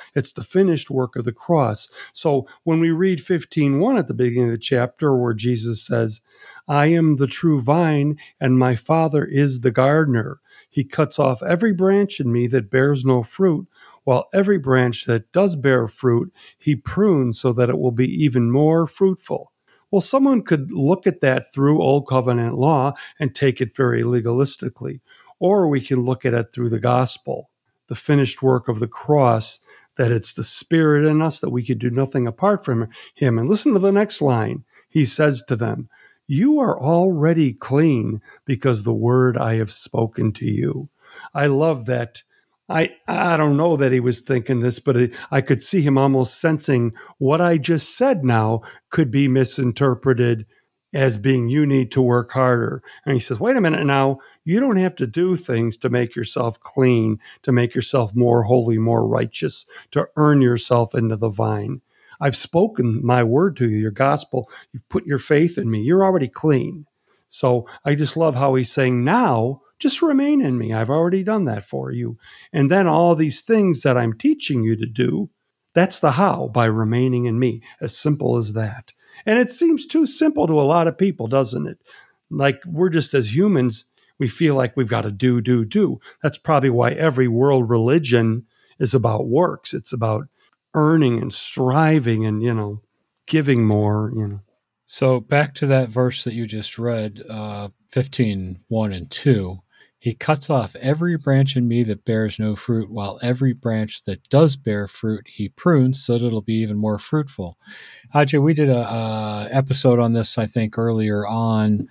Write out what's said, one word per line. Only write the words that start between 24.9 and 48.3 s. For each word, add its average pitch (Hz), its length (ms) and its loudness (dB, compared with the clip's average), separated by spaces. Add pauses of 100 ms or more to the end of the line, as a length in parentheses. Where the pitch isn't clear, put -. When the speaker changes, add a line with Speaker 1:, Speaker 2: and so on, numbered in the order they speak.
Speaker 1:
Or 185 300 2
we 139 140 2
can 131 180 0
look 123 240 -2
at 123 80 2
it 117 180 -2
through 120 200 -4
the 110 100 -2
gospel, 123 720 -2 (380)
the 131 60 -8
finished 143 480 0
work 131 260 2
of 110 120 -2
the 113 80 -4
cross, 127 720 0 (360)
that 120 140 0
it's 113 220 -4
the 135 100 -8
Spirit 151 640 0
in 156 160 2
us, 156 200 -2
that - 100 -4
we 123 120 -4
could 120 160 -4
do 120 120 -2
nothing 131 360 -2
apart 190 380 -2
from 117 240 -2 (260)
him. 123 240 0
And 117 80 -2
listen 214 280 0
to 196 40 4
the 196 140 2
next 202 300 0
line. 123 420 -2 (240)
He 156 160 2
says 143 440 0
to 131 60 -2
them, 113 360 -6 (360)
"You 240 320 2
are 233 220 0
already 160 720 2
clean 123 720 0 (240)
because 123 360 0
the 113 120 0
word 120 420 2
I 113 200 0
have 110 140 -4
spoken 113 600 -4
to 123 140 -8
you." 123 420 -4 (460)
I 143 140 0
love 143 360 0
that. 120 380 -6 (480)
I, 160 240 0 (120)
I 180 300 0
don't 151 220 2
know 165 180 2
that 135 160 2
he 127 80 2
was 120 220 -2
thinking 123 380 -2
this, 120 180 -2
but 135 180 0
it, 120 180 2 (160)
I 139 120 0
could 127 180 0
see 185 220 -2
him 143 160 2
almost 135 420 0
sensing 139 540 0 (240)
what 147 240 2
I 170 160 2
just 151 360 -2
said 240 300 0
now 113 380 2 (260)